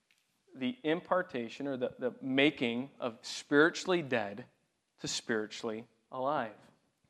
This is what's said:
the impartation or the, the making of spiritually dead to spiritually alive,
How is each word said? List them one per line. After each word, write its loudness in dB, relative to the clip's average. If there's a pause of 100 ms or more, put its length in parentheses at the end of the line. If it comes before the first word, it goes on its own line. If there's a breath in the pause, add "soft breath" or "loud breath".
(560)
the -2
impartation -2
or -4
the, -2
the -2
making 2 (120)
of -4
spiritually 4
dead -2 (560)
to -6
spiritually -4 (260)
alive, -2 (560)